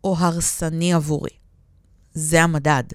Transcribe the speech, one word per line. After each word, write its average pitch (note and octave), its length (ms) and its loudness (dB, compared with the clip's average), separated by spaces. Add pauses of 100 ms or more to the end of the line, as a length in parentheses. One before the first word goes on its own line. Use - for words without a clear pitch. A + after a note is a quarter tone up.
או F#3+ 140 0
הרסני E3+ 720 -2
עבורי. D3+ 380 0 (840)
זה D#3+ 280 2
המדד. D3+ 420 2 (100)